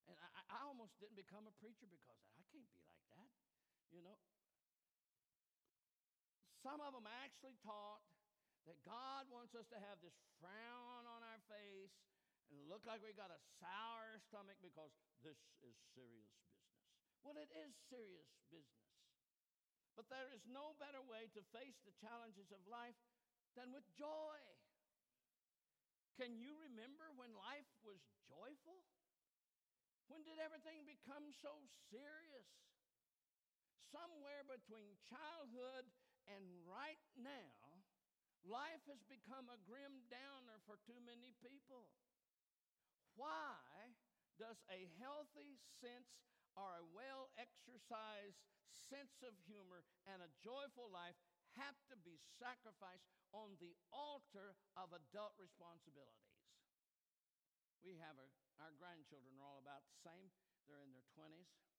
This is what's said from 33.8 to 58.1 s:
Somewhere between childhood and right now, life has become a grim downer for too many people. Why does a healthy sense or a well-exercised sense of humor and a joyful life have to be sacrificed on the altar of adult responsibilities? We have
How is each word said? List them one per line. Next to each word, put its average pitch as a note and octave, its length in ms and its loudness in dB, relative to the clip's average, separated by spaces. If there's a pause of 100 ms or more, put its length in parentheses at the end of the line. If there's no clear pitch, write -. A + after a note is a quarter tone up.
Somewhere C#4+ 560 2
between G#3+ 520 -2 (100)
childhood C4 800 2 (380)
and G3 180 0 (220)
right C#4 400 2 (100)
now, F#3 680 -2 (560)
life C#4 480 6
has C4 160 -4
become C4 420 -2
a A#3+ 160 -4
grim C4 460 -2
downer B3+ 560 -2
for G#3 240 -4
too A#3+ 160 -4
many A#3+ 400 -8
people. C4 400 -6 (1300)
Why A#3 800 4 (480)
does A3+ 160 0 (160)
a F#3 240 2
healthy C#4+ 640 0 (180)
sense B3 320 -2 (480)
or F3+ 240 4
a E3 80 -4
well-exercised A3 1500 2 (480)
sense C4+ 320 0
of B3 80 2 (160)
humor F#3 400 -4 (160)
and F#3+ 160 0
a E3 240 -2
joyful B3 480 2
life F3 240 2 (400)
have C#4 320 2
to C4 160 -8
be E3 160 -4 (200)
sacrificed G#3+ 680 0 (240)
on G#3 320 -2
the F3 80 -2 (200)
altar A#3 680 2 (160)
of F3+ 160 2
adult F3+ 480 2
responsibilities? D#3+ 960 -10 (1500)
We F3+ 160 0
have D#3 200 -2